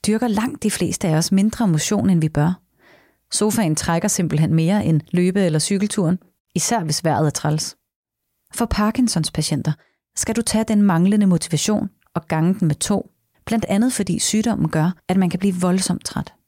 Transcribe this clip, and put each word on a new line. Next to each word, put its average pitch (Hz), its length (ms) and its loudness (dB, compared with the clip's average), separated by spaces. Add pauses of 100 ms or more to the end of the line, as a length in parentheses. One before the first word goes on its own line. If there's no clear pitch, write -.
dyrker 220 200 0
langt 220 360 -2
de 208 80 0
fleste 175 360 -2
af 156 80 2
os 160 160 0
mindre 208 360 2
motion, 175 420 0
end 170 120 4
vi 156 80 0
bør. 156 300 0 (720)
Sofaen 202 440 0
trækker 170 320 -2
simpelthen 160 460 0
mere 165 320 2
end 156 160 2 (100)
løbe- 180 340 2
eller 156 140 2
cykelturen, 185 600 0 (360)
især 202 280 -2
hvis 156 200 -4
vejret 156 220 2
er 147 40 2
træls. - 460 -4 (760)
For 240 120 -2
Parkinsons 214 680 0
patienter 151 420 -2 (420)
skal - 200 -4
du 233 60 0
tage 220 220 0
den 208 180 2
manglende 196 460 4
motivation 190 640 0 (240)
og - 140 -8
gange 165 320 0
den 170 80 2
med 151 80 2
to, - 360 -4 (340)
blandt 220 200 -2
andet 233 280 0
fordi 185 260 -2
sygdommen 170 500 0
gør, 160 260 0 (120)
at 185 100 0
man 185 120 2
kan 180 100 -4
blive 190 160 0
voldsomt 185 500 -2
træt. - 280 -8 (140)